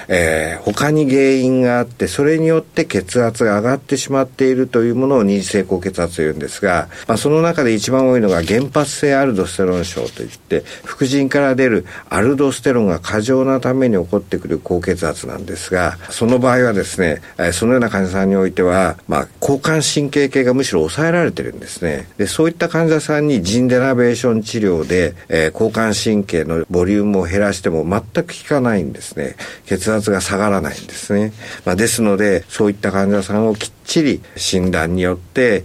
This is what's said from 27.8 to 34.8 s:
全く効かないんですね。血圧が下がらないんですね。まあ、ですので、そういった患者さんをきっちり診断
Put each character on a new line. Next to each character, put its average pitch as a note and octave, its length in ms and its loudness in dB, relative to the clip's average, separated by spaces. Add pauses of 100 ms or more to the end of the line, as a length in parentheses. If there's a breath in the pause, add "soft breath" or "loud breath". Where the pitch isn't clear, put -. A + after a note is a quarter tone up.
全 G#2 400 -2
く - 80 -12
効 - 160 -16
か D3 120 2
な A#2+ 160 2
い F#2 80 0
ん B1+ 80 -8
で - 80 -14
す - 160 -14
ね。 C#2 180 -6 (320 loud breath)
血 G2 260 -2
圧 G#2+ 200 0
が F#2+ 80 2
下 F#2+ 180 -4
が G#2 120 2
ら G2 100 2
な D2 120 -6
い - 80 -12
ん - 60 -16
で - 80 -18
す - 180 -6
ね。 G#2 200 0 (340 loud breath)
ま F#2 60 0
あ、 F2+ 40 0
で A2+ 120 0
す A2+ 120 -2
の G#2 160 2
で、 G2 320 0
そ - 180 0
う G#2 40 4
い G2+ 40 -2
っ - 20 -10
た G#2 160 -4
患 G2 160 0
者 G2+ 160 0
さ G#2 120 -4
ん A2 120 2
を G#2+ 80 0
き - 120 -8
っ - 20 -12 (140)
ち E3 200 0
り A#2 160 0 (160 loud breath)
診 F#2 340 -2
断 E2+ 240 -2